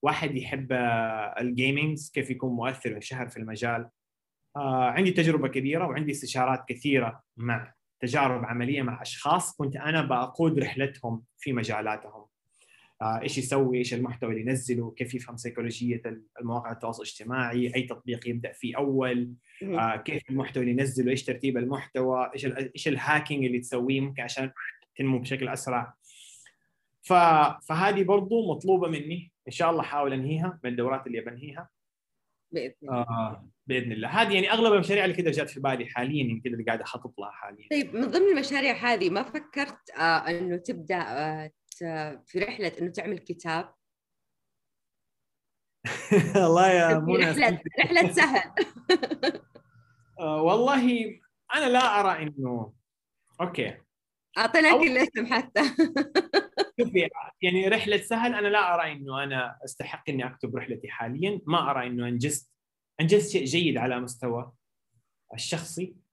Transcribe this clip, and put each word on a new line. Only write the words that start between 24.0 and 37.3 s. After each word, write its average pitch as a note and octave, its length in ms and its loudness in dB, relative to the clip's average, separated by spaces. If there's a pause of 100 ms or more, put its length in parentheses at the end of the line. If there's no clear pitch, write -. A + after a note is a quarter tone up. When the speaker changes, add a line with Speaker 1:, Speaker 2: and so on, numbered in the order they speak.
Speaker 1:
ممكن C3+ 220 -6
عشان C3+ 280 -6 (440)
تنمو C3+ 240 0
بشكل B2+ 300 -6
أسرع. B2 440 -4 (1080)
ف-، E3 680 6
فهذه F#3+ 360 2
برضو G3 520 2
مطلوبة F3+ 320 2
مني، D#3+ 440 -6 (160)
إن C3 40 -12
شاء E3+ 180 0
الله D#3+ 120 0
أحاول C#3+ 320 -2
أنهيها D#3+ 500 -2
من B2 80 -4
الدورات B2+ 360 -2
اللي A2+ 140 -6
بنهيها. C3+ 480 -14 (800)
Speaker 2:
بإذن C3 220 -6 (100)
الله. C3 180 -4
Speaker 1:
آه، A2+ 480 -6 (180)
بإذن B2 240 -2
الله. A2 160 -6
هذه، G3 260 2
يعني، F#3+ 180 2
أغلب A3+ 220 6
المشاريع F#3+ 320 4
اللي F3+ 100 0
كده F3 160 0
جات C#3 180 -2
في - 100 -12
بالي C3 260 -2
حاليا، C3 400 -2
يعني، A2+ 140 -2
كده A#2+ 140 -6
اللي A2+ 120 -6
قاعد A2+ 160 -2
أخطط - 380 -12
لها G#2 120 -10